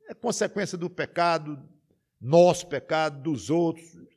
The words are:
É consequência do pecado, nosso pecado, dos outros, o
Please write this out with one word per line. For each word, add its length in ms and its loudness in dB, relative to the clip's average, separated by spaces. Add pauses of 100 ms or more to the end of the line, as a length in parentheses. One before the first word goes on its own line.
É 60 -16
consequência 640 -4
do 120 -8
pecado, 720 -4 (580)
nosso 480 6
pecado, 540 -2
dos 280 -4
outros, 440 -2
o 240 -20